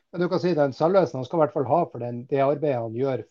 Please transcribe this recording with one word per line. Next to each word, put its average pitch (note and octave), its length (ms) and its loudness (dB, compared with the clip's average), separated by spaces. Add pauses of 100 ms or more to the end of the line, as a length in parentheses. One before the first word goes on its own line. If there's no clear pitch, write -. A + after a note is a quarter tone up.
(140)
Men E3+ 80 -4
du F3+ 80 0
kan F#3 80 0
si F3+ 160 0
den C#3+ 200 2
Salvesen, E3 440 2
han B2+ 80 -6
skal E3+ 140 -2
i - 20 6
hvert D3 120 2
fall C#3 120 -2
ha D3 140 2 (100)
for B2+ 120 -14
den, A#2+ 180 -8 (100)
det C#3 80 0
arbeidet C#3 400 0
han A2+ 160 -6
gjør B2+ 360 -2